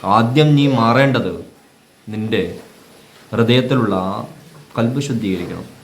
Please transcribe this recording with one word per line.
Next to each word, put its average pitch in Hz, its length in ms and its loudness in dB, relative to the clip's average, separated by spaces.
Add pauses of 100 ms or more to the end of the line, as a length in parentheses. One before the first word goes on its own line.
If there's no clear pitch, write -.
(180)
ആദ്യം 139 400 4
നീ 143 100 4 (100)
മാറേണ്ടത് 117 560 2 (800)
നിൻ്റെ 110 300 -2 (880)
ഹൃദയത്തിലുള്ള 117 640 2 (140)
ആ 101 60 -6 (600)
കൽബ് 120 300 -2
ശുദ്ധീകരിക്കണം. 92 600 -6 (180)